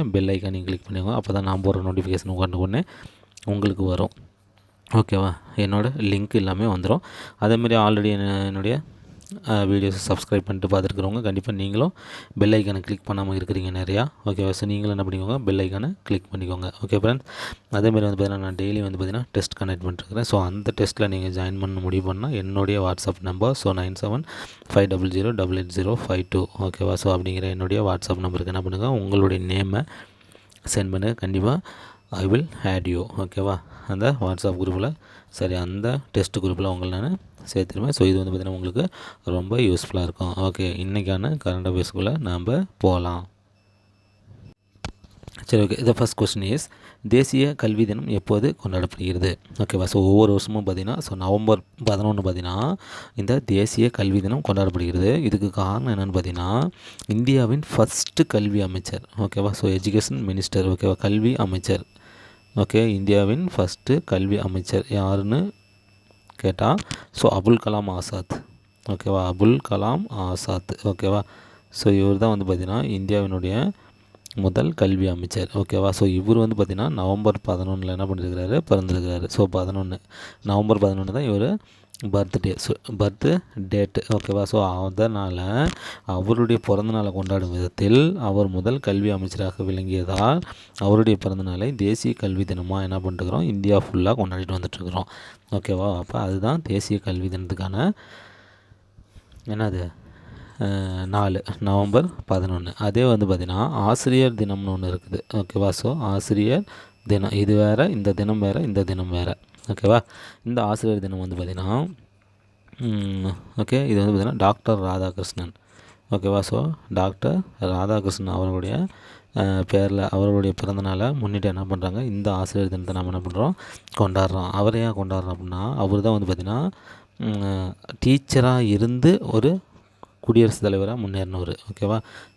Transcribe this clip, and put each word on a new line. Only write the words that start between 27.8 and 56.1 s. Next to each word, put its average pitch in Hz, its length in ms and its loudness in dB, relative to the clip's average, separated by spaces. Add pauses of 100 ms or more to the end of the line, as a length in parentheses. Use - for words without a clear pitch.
WhatsApp 92 380 0
நம்பருக்கு 90 340 -4
என்ன 95 80 -2
பண்ணுங்கள், 98 340 -2
உங்களுடைய 95 480 4
நேமை 95 380 0 (840)
சென்ட் 95 260 -2
பண்ணுங்கள். 104 280 -2
கண்டிப்பாக 98 380 0 (540)
I 95 140 -4
will 120 180 4 (200)
add 92 220 0
you, 90 180 -2 (140)
ஓகேவா. 98 360 -2 (320)
அந்த 101 200 -2 (120)
WhatsApp 92 380 -2
குரூப்பில், 95 340 -2 (400)
சரி, 92 260 -4
அந்த 95 320 -4 (200)
டெஸ்ட் - 300 0
குரூப்பில் 92 300 0
உங்களை 90 240 -4
நான் 123 240 -2 (300)
சேர்த்துருவேன். 98 480 -2
So, - 100 2
இது 95 140 4
வந்து 92 140 -2
பார்த்தீங்கன்னா 95 240 -4
உங்களுக்கு 92 280 -2 (420)
ரொம்ப 90 320 -2
யூஸ்ஃபுல்லாக 92 480 0
இருக்கும். 87 320 -6
ஓகே, 95 280 0 (100)
இன்றைக்கான 95 640 -2
கரண்ட் 92 300 -2
அஃபேர்ஸ்குள்ளே 95 500 -2
நாம் 87 280 -4 (300)
போகலாம். 90 480 0 (2250)
சரி, - 220 2
ஓகே. 101 200 2
The 117 140 4
first - 220 0
question 104 280 0
is, 117 180 -2 (420)
தேசிய 131 400 4 (100)
கல்வி 110 320 2
தினம் 110 240 -4
எப்போது 104 360 0 (100)
கொண்டாடப்படுகிறது, 90 720 -2 (280)
ஓகேவா. 92 280 0
So, 101 160 0
ஒவ்வொரு 101 300 8
வருஷமும் 107 320 0
பார்த்தீங்கன்னா, 95 360 -4
so, - 160 -8
நவம்பர் 101 460 2 (220)
பதினொன்று 104 400 0
பார்த்தீங்கன்னா 90 320 -4 (600)
இந்த 107 200 0 (100)
தேசிய 113 440 2
கல்வி 98 300 0
தினம் 117 240 -2
கொண்டாடப்படுகிறது. 90 680 2 (100)
இதுக்கு 101 300 0
காரணம் 104 400 -2
என்னன்னு 95 240 -2